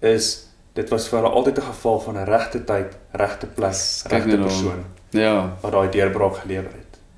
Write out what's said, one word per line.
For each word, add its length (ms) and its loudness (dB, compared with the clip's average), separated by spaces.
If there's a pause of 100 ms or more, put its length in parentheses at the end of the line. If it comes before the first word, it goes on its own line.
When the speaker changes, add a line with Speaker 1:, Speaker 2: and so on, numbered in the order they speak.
Speaker 1:
is, 460 2 (280)
dit 140 -4
was 200 0
vir 120 0
hulle 120 4
altyd 260 4
'n 40 -2
geval 380 0
van 160 -8
'n 80 -4
regte 400 0
tyd, 320 -2 (160)
regte 340 -2
plek, 240 -2
Speaker 2:
Yes, 320 -4
kyk 100 -4
Speaker 1:
regte 160 2
Speaker 2:
nou 100 4
daar. 80 0
Speaker 1:
persoon 380 -2 (260)
Speaker 2:
Ja. 500 2
Speaker 1:
wat 120 -6
daai 180 4
deurbraak 460 2
gelewer 360 -8
het. 260 -20 (200)